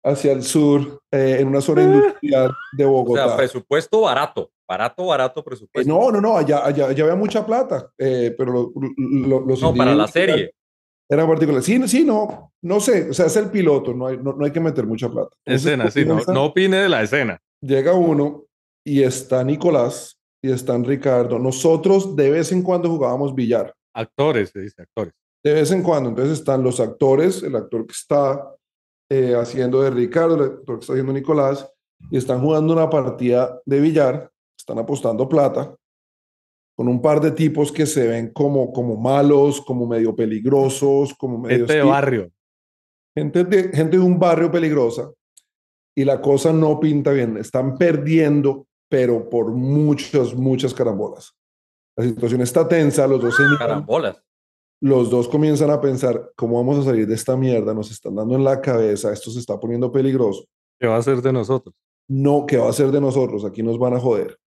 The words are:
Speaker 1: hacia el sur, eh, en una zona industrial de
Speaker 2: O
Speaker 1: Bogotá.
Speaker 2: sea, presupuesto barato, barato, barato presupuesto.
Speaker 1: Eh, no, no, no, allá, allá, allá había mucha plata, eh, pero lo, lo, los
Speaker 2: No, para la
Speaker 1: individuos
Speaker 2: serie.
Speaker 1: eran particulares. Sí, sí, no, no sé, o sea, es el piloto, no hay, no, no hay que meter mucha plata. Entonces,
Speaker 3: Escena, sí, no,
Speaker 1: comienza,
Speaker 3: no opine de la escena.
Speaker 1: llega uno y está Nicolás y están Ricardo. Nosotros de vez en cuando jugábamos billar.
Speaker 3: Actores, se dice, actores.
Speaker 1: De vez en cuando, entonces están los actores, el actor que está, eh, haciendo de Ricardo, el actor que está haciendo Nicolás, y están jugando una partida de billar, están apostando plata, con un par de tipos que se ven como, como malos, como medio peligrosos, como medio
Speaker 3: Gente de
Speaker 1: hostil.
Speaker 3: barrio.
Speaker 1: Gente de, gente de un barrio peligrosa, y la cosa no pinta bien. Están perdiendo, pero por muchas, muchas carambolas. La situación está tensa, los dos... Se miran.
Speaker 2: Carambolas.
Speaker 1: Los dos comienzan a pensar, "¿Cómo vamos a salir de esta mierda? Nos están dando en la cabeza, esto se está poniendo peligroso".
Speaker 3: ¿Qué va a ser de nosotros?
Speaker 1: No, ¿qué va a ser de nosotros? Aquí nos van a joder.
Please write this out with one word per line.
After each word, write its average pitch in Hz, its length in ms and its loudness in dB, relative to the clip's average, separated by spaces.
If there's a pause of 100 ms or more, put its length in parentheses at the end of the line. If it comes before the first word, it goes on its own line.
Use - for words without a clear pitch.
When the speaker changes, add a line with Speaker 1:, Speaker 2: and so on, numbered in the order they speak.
Speaker 1:
hacia 143 260 0
el 131 120 0
sur, 143 580 2 (100)
eh, 135 300 2
en 135 80 0
una 139 100 0
zona 147 240 2
industrial 381 680 4 (260)
de 143 80 2
Speaker 2:
O 135 60 4
Speaker 1:
Bogotá. 131 360 2
Speaker 2:
sea, 147 100 0
presupuesto 143 640 0
barato, 139 500 -2 (180)
barato, 113 380 -4
barato 139 360 -2
presupuesto. 123 380 -8 (100)
Speaker 1:
Eh, - 20 2
no, 226 200 4
no, 202 80 0
no, 214 160 2
allá, 143 280 2
allá, 143 220 0
allá 139 160 0
había 165 140 2
mucha 208 280 -2
plata, 220 520 -4
eh, 127 400 -2
pero 127 160 -4
lo, 120 180 -2 (240)
lo, 135 460 0
los 131 200 -2
Speaker 2:
No, 160 140 2
para 127 180 4
la 104 120 2
Speaker 1:
individuos - 60 -12
Speaker 2:
serie. 160 440 0 (540)
Speaker 1:
eran 160 180 2
particulares. 151 380 2
Sí, 247 240 2
sí, 277 160 4
no, 214 480 -2 (100)
no 190 160 0
sé, 196 300 0
o 139 40 -6
sea, 175 120 2
es - 100 0
el 214 140 0
piloto, 147 440 0
no 127 140 -6
hay, 131 100 -6
no, 135 140 -6
no 143 140 -4
hay 143 60 -2
que 165 100 -2
meter 135 260 -2
mucha 113 220 -4
plata. 110 260 -6 (100)
Entonces, 135 280 0
Speaker 3:
Escena, 123 180 0
sí, 143 140 0
no, 156 60 0
Speaker 1:
comienza, 160 220 0
Speaker 3:
no 135 120 2
opine 190 320 2
de 196 120 2
la 127 120 2
escena. 110 400 -2 (200)
Speaker 1:
llega 139 320 0
uno 147 520 0 (400)
y 139 180 2
está 127 400 -2
Nicolás 143 720 -2 (260)
y 131 80 -2
están 123 320 -2
Ricardo. 123 540 0
Nosotros 160 800 0
de 139 160 4
vez 160 200 0
en 185 120 0
cuando 175 260 -2
jugábamos 135 460 -2
billar. 113 400 -2 (180)
Speaker 3:
Actores, 117 560 -2
se 98 120 -14
dice, 90 200 -16
actores. 90 320 -10 (320)
Speaker 1:
De 147 80 2
vez 151 180 2
en 185 120 0
cuando, 147 260 0
entonces 135 300 -2
están 131 240 0
los 123 160 0
actores, 135 640 2
el 135 120 -6
actor 113 300 -6
que - 60 -20
está, 139 580 -4 (640)
eh, 127 240 2
haciendo 123 480 0
de 135 80 2
Ricardo, 165 440 0
el 143 60 -2 (120)
actor 117 260 -12
que - 20 -16
está - 120 -8
haciendo 131 200 -4
Nicolás, 139 580 -2 (380)
y - 80 -2
están 127 240 -2
jugando 156 320 2
una 160 160 2
partida 123 760 0
de 139 160 0
billar, 151 500 0 (260)
están 113 220 -10
apostando 123 500 -4
plata, 143 460 0 (1000)
con 117 120 -4
un 123 160 0
par 151 180 4
de 151 100 2
tipos 147 400 0
que 156 140 -2
se 131 220 0
ven 117 260 -4
como, 135 400 0
como 120 240 -4
malos, 143 640 2
como 123 240 -4
medio 113 300 0
peligrosos, 135 960 0
como 127 240 -8
medio 120 220 -2
Speaker 3:
Gente 120 140 0
de 151 80 2
Speaker 1:
hostil. 139 100 4
Speaker 3:
barrio. 127 400 0 (840)
Speaker 1:
Gente 151 280 0
de, 185 200 2 (120)
gente 160 220 2
de 185 60 4
un 180 140 4
barrio 165 340 2
peligrosa, 143 600 0 (840)
y 139 80 -2
la 135 180 2
cosa 143 320 2
no 151 260 2
pinta 147 320 0
bien. 117 260 0
Están 131 400 -4
perdiendo, 147 880 2 (240)
pero 120 400 0
por 113 220 0
muchas, 139 840 0
muchas 131 380 0
carambolas. 107 600 -6 (640)
La 113 80 -2
situación 120 360 -2
está 160 260 0
tensa, 151 400 2
los 131 140 2
dos... 120 140 -2
Se 1077 80 4
miran. 1077 140 4
Speaker 2:
Carambolas. - 640 -4 (640)
Speaker 1:
Los 127 280 2
dos 120 180 0
comienzan 151 400 2
a 147 100 2
pensar, 131 560 -2
"¿Cómo 120 220 -2
vamos 135 220 0
a 139 100 -2
salir 110 180 2
de 110 80 -2
esta 131 220 -4
mierda? 117 360 0
Nos 107 180 -8
están 101 240 -12
dando 113 200 -2
en 135 80 2
la 135 160 2
cabeza, 110 540 -2
esto 117 160 -12
se 120 100 -10
está 104 200 -8
poniendo 120 320 -4
peligroso". 131 540 -2 (340)
Speaker 3:
¿Qué 120 80 -2
va 113 100 2
a 120 60 0
ser 127 180 0
de 131 100 0
nosotros? 123 420 -4 (360)
Speaker 1:
No, 143 380 0
¿qué 147 100 2
va 113 120 2
a 113 40 -2
ser 135 180 2
de 143 80 2
nosotros? 123 460 -2
Aquí 107 180 -8
nos 117 160 -2
van 123 140 0
a 123 60 -2
joder. 113 380 -2 (100)